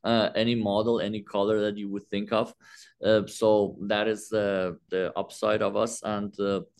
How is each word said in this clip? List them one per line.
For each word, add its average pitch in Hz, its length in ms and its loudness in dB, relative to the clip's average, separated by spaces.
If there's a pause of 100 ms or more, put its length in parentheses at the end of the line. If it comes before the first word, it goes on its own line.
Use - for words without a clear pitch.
uh, 110 320 2
any 117 220 2
model, 110 440 0
any 104 220 -4
color 104 380 0
that 104 180 -2
you 101 120 -6
would 101 200 -8
think 104 220 -4
of. 113 200 2 (500)
Uh, 107 240 4
so 104 560 2
that 104 260 0
is, 107 240 -4
uh, 98 400 0 (180)
the 92 260 -2
upside 107 460 -2
of 101 140 0
us. 113 260 -2
And, 101 380 -6
uh, 98 220 0 (180)